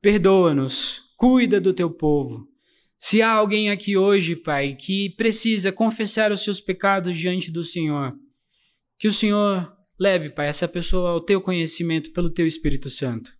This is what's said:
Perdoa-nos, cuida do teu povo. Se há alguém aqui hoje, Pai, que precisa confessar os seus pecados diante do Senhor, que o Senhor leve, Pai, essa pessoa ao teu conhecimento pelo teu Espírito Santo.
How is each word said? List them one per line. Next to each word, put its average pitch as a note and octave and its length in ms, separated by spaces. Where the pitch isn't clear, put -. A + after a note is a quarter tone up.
Perdoa-nos, F3+ 1120
cuida B3+ 420
do F#3 140
teu F3 180
povo. C#3 560
Se G#3+ 240
há A3+ 80
alguém G#3+ 400
aqui G3+ 260
hoje, F#3+ 400
Pai, C#3 380
que F#3+ 420
precisa A3 560
confessar A3 600
os G3+ 100
seus G3+ 180
pecados F#3 560
diante F3+ 340
do E3 140
Senhor, D3 500
que G#3+ 100
o G#3 40
Senhor G3+ 640
leve, F#3 300
Pai, D3 200
essa D#3+ 200
pessoa F3+ 420
ao E3+ 100
teu F#3+ 200
conhecimento E3 720
pelo F3 160
teu E3 180
Espírito C#3+ 440
Santo. A#2+ 500